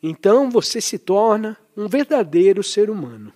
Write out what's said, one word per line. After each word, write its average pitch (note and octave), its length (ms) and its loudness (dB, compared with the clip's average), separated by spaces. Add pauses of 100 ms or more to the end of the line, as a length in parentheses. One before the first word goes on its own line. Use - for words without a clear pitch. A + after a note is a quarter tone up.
Então G#3 480 2
você A#3 300 -2
se - 180 -8
torna G#3+ 600 0 (180)
um G#3 120 -8
verdadeiro G3 760 2
ser G#3 260 0
humano. A#2+ 460 -12